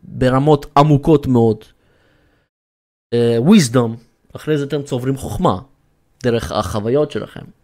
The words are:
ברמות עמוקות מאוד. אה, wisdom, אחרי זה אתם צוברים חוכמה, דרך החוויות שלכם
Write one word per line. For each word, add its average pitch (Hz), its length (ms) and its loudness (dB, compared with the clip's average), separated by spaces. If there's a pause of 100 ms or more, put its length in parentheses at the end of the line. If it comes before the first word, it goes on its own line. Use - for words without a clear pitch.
ברמות 131 640 0 (120)
עמוקות 147 500 2
מאוד. 117 360 2 (1500)
אה, 117 260 0
wisdom, 123 600 2 (360)
אחרי 151 220 -4
זה 143 80 -2
אתם 143 180 -6
צוברים 131 340 -4
חוכמה, 131 440 -4 (640)
דרך 117 280 -2
החוויות 117 600 -2
שלכם - 340 -12 (180)